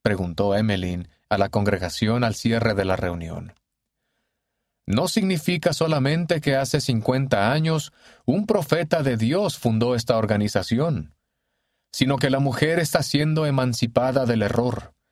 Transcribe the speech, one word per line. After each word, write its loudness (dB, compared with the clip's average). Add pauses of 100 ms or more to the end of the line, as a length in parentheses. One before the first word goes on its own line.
preguntó 0
Emmeline -2 (180)
a 0
la 0
congregación -2
al -2
cierre 0
de 0
la 0
reunión. -6 (1300)
No 0
significa 0
solamente 0
que 0
hace 0
cincuenta 0
años 0 (340)
un 0
profeta 2
de 0
Dios 0
fundó 0
esta 0
organización, 0 (760)
sino 0
que 0
la 2
mujer 2
está 0
siendo 0
emancipada 0
del 2
error, -2 (180)